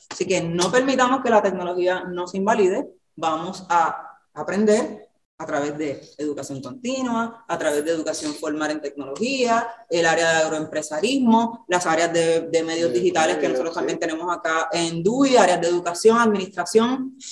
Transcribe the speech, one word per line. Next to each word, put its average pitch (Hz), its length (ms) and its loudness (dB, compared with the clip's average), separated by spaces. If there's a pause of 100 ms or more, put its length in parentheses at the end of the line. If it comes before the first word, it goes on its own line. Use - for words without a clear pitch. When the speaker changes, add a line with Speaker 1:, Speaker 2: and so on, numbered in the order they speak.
Speaker 1:
Así - 160 -6
que 175 160 0
no 165 320 -2
permitamos 254 500 2
que 240 60 -2
la 214 140 4
tecnología 180 640 -2
nos 180 300 -8
invalide, 202 540 2 (280)
vamos 165 520 -6
a - 500 0 (140)
aprender 208 720 0 (360)
a 160 60 -10
través 147 320 -4
de 143 220 -6 (180)
educación 139 420 -8
continua, 233 840 -6
a 170 120 -4
través 151 260 0
de 165 80 0
educación 156 420 -4
formal 151 380 -4
en 151 80 -6
tecnología, 226 880 -2 (200)
el 170 160 2
área 165 280 2
de 165 120 4
agroempresarismo, 226 1200 0
las 180 180 0
áreas 160 260 2
de, 165 360 2
de 165 160 0
medios 165 280 -2
Speaker 2:
De 175 60 2
Speaker 1:
digitales 170 380 2
que 151 60 -4
Speaker 2:
medios, 131 100 0
Speaker 1:
nosotros - 220 -2
Speaker 2:
sí. - 40 -8
Speaker 1:
también 139 220 -2
tenemos 170 360 -4
acá 160 360 -2
en 165 280 -2
dui, 247 360 4
áreas 180 240 6
de 175 80 2
educación, 175 500 4
administración. 220 960 0 (160)